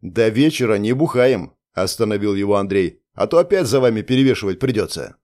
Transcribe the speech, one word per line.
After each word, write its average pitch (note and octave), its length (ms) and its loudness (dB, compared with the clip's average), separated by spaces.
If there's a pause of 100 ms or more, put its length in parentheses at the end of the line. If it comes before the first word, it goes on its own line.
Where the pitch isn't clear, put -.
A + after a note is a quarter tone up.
«До A2 280 0
вечера B2 460 0
не G#2 180 -2
бухаем», B2+ 600 0 (200)
остановил G2+ 600 -2
его G2+ 200 0
Андрей, G2 460 -2 (120)
«а - 140 -2
то E3 100 2
опять F3+ 300 2
за C3 120 2
вами A#2 220 2
перевешивать B2 580 0
придется». G#2 640 -4